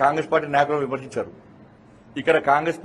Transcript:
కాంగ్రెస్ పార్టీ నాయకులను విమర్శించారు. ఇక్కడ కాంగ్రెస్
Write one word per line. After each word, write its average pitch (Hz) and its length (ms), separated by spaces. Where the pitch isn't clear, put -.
కాంగ్రెస్ 147 300
పార్టీ 156 240
నాయకులను 143 320
విమర్శించారు. 127 440
ఇక్కడ 156 160
కాంగ్రెస్ 160 340